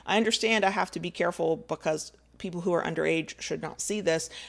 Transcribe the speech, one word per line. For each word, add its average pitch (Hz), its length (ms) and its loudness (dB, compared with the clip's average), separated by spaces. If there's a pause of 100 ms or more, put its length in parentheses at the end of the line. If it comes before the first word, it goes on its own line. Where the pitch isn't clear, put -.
I 190 120 2
understand 220 480 4
I 190 60 6
have 185 220 0
to 165 80 -6
be 170 100 -4
careful 170 460 0
because 160 560 -4 (260)
people 175 240 -6
who 180 100 2
are 170 100 2
underage 160 580 0
should 160 220 -4
not - 180 -10
see 208 200 -2
this, 165 280 0 (200)